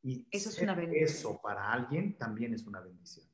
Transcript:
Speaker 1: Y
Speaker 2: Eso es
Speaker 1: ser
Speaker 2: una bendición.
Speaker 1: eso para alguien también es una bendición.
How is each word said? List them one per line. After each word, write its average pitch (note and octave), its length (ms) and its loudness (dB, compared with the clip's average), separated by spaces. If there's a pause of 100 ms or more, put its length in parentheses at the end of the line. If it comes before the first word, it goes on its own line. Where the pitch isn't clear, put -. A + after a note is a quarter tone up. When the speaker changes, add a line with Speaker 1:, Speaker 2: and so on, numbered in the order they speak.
Speaker 1:
Y C3 280 -6
Speaker 2:
Eso G3+ 180 -2
es - 60 -6
Speaker 1:
ser - 80 2
Speaker 2:
una F#3+ 120 4
bendición. D#3 580 4
Speaker 1:
eso - 80 -8
para G2+ 300 0
alguien C3+ 460 0
también A2+ 360 -2
es G#2 120 -6
una G2+ 140 -10
bendición. F2+ 540 -18